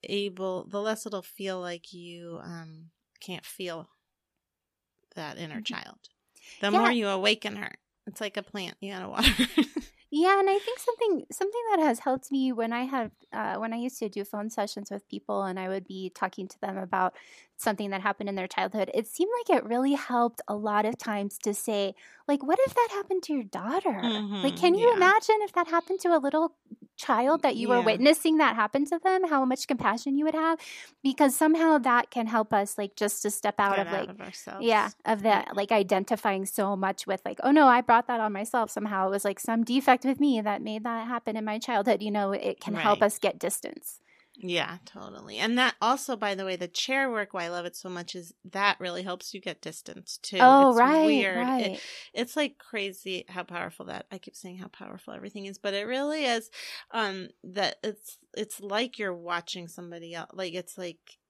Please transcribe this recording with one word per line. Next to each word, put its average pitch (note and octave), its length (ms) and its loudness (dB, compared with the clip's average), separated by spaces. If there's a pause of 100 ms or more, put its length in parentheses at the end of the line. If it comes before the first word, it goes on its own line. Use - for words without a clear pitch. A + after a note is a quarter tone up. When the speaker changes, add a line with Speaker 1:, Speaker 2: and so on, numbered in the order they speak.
Speaker 1:
able, F#3+ 600 -6
the G3+ 160 -6
less G#3+ 260 -4
it'll G3+ 160 -8
feel F#3+ 380 -8
like F3 320 -12
you, E3+ 500 -14
um, E3 480 -18 (300)
can't - 240 -12
feel E3+ 440 -12 (1300)
that - 220 -12
inner D#3 240 -12
Speaker 2:
Mm-hmm. - 120 -8
Speaker 1:
child. - 260 -12 (640)
The G3+ 100 0
Speaker 2:
Yeah. G#3+ 80 6
Speaker 1:
more A#3 120 6
you A#3 160 0
awaken G#3 500 0
her, - 180 -10 (320)
it's G#3 140 -12
like G3+ 160 -6
a G3 60 -6
plant, F#3+ 380 -10
you G3 120 -10
gotta F#3 160 -10
water. B3 200 2
<laughs> B3 600 0 (260)
Speaker 2:
Yeah, F#4 240 4
and G4 80 2
I G4 120 2
think A4+ 180 -6
something, A4+ 540 -2
something A#4 300 -4 (100)
that F#4+ 80 4
has D4 180 2
helped C4 340 -2
me C4 200 0
when A3+ 200 -2
I A#3+ 120 -2
have, C4 260 -4 (220)
uh, G#3+ 240 -4
when A3+ 180 -4
I A#3 40 -6
used B3 200 -6
to G#3+ 120 -4
do G3+ 140 -6
phone G#3 280 -8
sessions G3+ 400 -6
with G3+ 180 -10
people G3+ 320 -6
and F#3+ 180 -4
I F#3 80 -6
would F#3+ 200 -6
be F#3+ 240 -10
talking F#3+ 380 -6
to - 120 -16
them G3 160 -6
about F#3 380 -2 (420)
something G#3 320 -2
that G3 120 -4
happened G3+ 280 -2
in G3 60 -4
their F#3+ 120 -4
childhood, G3 460 -2
it A3+ 140 -2
seemed G4 320 -2
like F#4+ 180 2
it - 80 0
really B3+ 280 2
helped A#3+ 540 0
a G#3 80 -4
lot G#3 300 0
of A#3+ 140 -2
times G3+ 400 -6
to G#3 160 -2
say, G3+ 400 -2 (320)
like, C#4+ 160 0
"What E4 240 2
if - 80 -6
that A#4+ 160 4
happened G4 320 -4
to D#4 100 -4
your C4 100 -2
daughter? A3+ 460 -2 (540)
Like, C#4 100 0
Speaker 1:
Mm-hmm, C4+ 40 -8
Speaker 2:
can F4+ 180 6
you A4+ 140 4
Speaker 1:
yeah. A#4 80 6
Speaker 2:
imagine G#4 440 4
if G4+ 120 -4
that F4 140 0
happened E4+ 340 0
to F4+ 140 2
a D#4 40 4
little D4+ 380 0 (380)
child C4 460 2
that C4 140 4
you A#3 140 -2
were B3 100 6
Speaker 1:
Yeah. A#3 60 2
Speaker 2:
witnessing D4 520 6
that C4 180 6
happen A#3 300 2
to E4 140 -2
them, F#4+ 300 2
how C4+ 160 2
much B3+ 220 -2
compassion A#3+ 480 0
you D4 100 2
would D#4 100 0
have?" D#4+ 240 2 (420)
Because C4+ 340 4
somehow D#4+ 440 6
that A#3+ 320 2
can A3+ 160 -2
help A3 260 2
us, G3+ 240 0
like, G3+ 180 -6
just G#3 280 -2
to G#3 80 0
step G#3 280 -2
out G3 180 4
Speaker 1:
Get G3 100 0
Speaker 2:
of, E3+ 60 -4
Speaker 1:
out F#3+ 80 -2
Speaker 2:
like, - 80 -6
Speaker 1:
of G3+ 120 -16
ourselves. F#3+ 440 -12
Speaker 2:
yeah, G#3+ 240 4 (160)
of G#3+ 180 0
the, A3 60 4
Speaker 1:
Yeah. G3+ 260 2
Speaker 2:
like, G3+ 160 0
identifying G3 720 2
so G3 300 0
much F#3+ 320 -4
with, F#3+ 180 -2
like, - 180 -8
"Oh, C4 80 4
no, D4 160 10
I B3 140 8
brought A#3+ 260 6
that A#3+ 120 0
on G#3+ 140 0
myself G#3+ 360 -2
somehow. G3+ 380 -2
It F#3+ 40 0
was, G3 140 -2
like, G3 140 -2
some A#3 240 0
defect B3+ 400 4
with C4 160 0
me C4+ 220 2
that G#3 200 -2
made G#3+ 220 -8
that A#3 240 -6
happen A#3 300 -4
in G#3+ 80 -4
my A3 140 -4
childhood." G#3 420 0
You G#3 100 -4
know, G3+ 220 0
it - 260 -4
can G#3 140 -6
help G3+ 260 2
Speaker 1:
Right. G#3+ 60 6
Speaker 2:
us G#3 140 0
get - 200 -2
distance. - 600 -8 (360)
Speaker 1:
Yeah, F3 480 -4
totally. - 540 -16
And A3+ 220 0
that B3+ 200 2
also, B3 360 0
by G#3 180 -2
the F#3+ 100 -6
way, F#3 120 -2
the F3 120 -6
chair C4+ 440 -2
work, G#3 240 -4
why F3 80 -4
I E3+ 60 -4
love F3 180 -6
it F3 80 -10
so - 120 -14
much F3 280 -10
is E3+ 180 -14 (120)
that G3 340 2
really F3+ 240 -6
helps F#3 280 -8
you G3+ 80 -12
get F3+ 220 -8
distance, - 560 -14
too. - 240 -6
Speaker 2:
Oh, C4 300 10
Speaker 1:
It's A#3 80 6
Speaker 2:
right, D#4 260 6
Speaker 1:
weird. A#3+ 320 4
It, B3 100 0
Speaker 2:
right. A3+ 340 -2 (340)
Speaker 1:
it's, A#3+ 200 -4
like, - 220 -2
crazy F#3+ 720 -8
how F3+ 140 -10
powerful F3 420 -10
that, - 260 -12
I F#3+ 60 -12
keep - 180 -20
saying F3+ 220 -16
how F#3 120 -14
powerful G3 440 -18
everything G3+ 320 -14
is, G3 140 -14
but G3 160 -4
it G3+ 100 -4
really C#4+ 400 -2
is, A#3 240 -2 (400)
um, F#3+ 400 -4 (140)
that F#3 400 -4
it's, - 340 -10 (180)
it's G#3+ 240 -8
like G#3 380 -4
you're G3 160 -4
watching F3 540 -8
somebody E3+ 480 -14
else. E3 180 -12
Like, F3+ 220 -6
it's F3+ 240 -10
like E3+ 400 -14 (100)